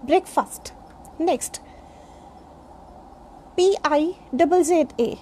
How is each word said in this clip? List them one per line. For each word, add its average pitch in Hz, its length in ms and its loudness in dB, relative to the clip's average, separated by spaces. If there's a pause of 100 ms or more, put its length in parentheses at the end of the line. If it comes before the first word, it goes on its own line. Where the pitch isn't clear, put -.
Breakfast. 285 680 -2 (460)
Next, 320 420 -4 (2000)
P 381 260 2
I 302 340 0 (180)
Z 330 280 4
Z 311 240 2 (120)
A. - 220 -2